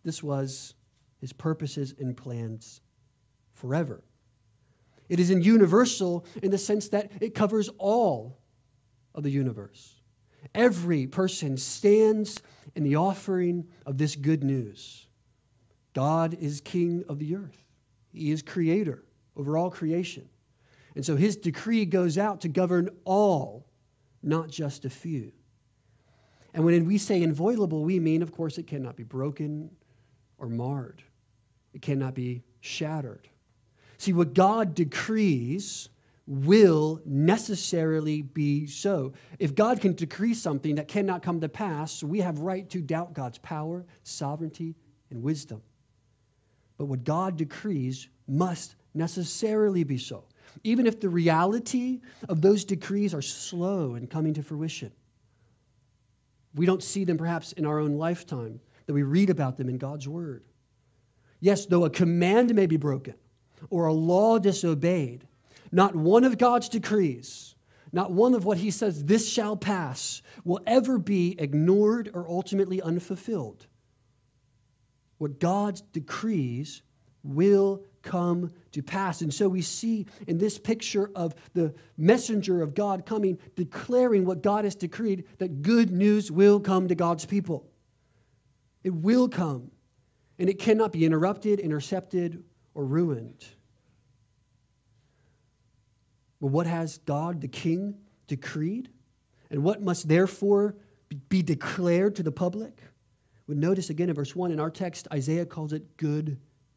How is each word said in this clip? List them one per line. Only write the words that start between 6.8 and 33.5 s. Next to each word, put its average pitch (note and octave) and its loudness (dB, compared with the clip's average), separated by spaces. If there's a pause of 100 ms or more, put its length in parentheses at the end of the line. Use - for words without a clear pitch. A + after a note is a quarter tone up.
that G3+ -2 (100)
it A3+ -4
covers G#3+ 0
all F#3 0 (760)
of D3 -8
the C#3+ -2
universe. A#2+ -6 (540)
Every F3 2
person D#3 -2
stands G#3+ 2 (340)
in D3+ -2
the C#3+ 2
offering F3+ -2 (160)
of C3+ -6
this D3 -2
good C#3+ 0
news. B2+ -6 (840)
God D#3+ 0
is D3 -6
king E3+ -2
of C#3+ -8
the D3+ -6
earth. F#3+ -16 (480)
He D#3 -4
is D#3 -2
creator E3+ 0 (320)
over D3 -2
all F3+ 0
creation. E3+ -4 (680)
And C#3 -8
so D3+ 0
his F#3 4
decree G#3+ -2
goes F3 2
out G3+ -2
to E3+ -4
govern F3+ 2 (160)
all, F3+ 2 (560)
not D#3 -2
just C#3+ -8
a C3 -6
few. B2+ -10 (1200)
And D#3+ 2
when E3+ 6
we G3+ 2
say G3 0
inviolable, E3 0
we F3+ 0
mean, D#3+ 2
of E3 -6
course, E3 -6
it E3 -12
cannot C3 -10
be A#2+ -14
broken D3+ -6 (680)
or B2+ -12
marred. B2 -6 (680)
It - -18
cannot C3+ -2
be B2 -6 (180)
shattered. D3+ -8 (680)